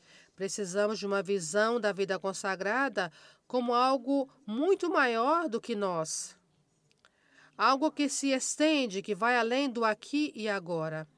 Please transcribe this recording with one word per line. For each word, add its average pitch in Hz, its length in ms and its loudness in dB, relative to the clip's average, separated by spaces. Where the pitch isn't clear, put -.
Precisamos 202 640 -2
de 202 80 -8
uma 196 160 0
visão 196 560 0
da 214 140 0
vida 190 260 -2
consagrada 196 920 -2
como 247 280 0
algo 262 560 2
muito 330 420 2
maior 277 600 2
do 220 100 -2
que 233 160 -4
nós. 180 600 -2
Algo 269 340 4
que 285 160 0
se 277 220 -2
estende, 262 720 0
que 214 120 -6
vai 233 240 2
além 240 320 0
do 233 140 -2
aqui 262 500 -2
e 220 140 -6
agora. 160 580 -4